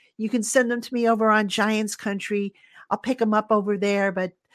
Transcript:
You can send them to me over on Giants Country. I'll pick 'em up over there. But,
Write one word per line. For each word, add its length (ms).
You 120
can 140
send 260
them 100
to 140
me 160
over 220
on 160
Giants 480
Country. 580
I'll 80
pick 200
'em 140
up 180
over 240
there. 360
But, 220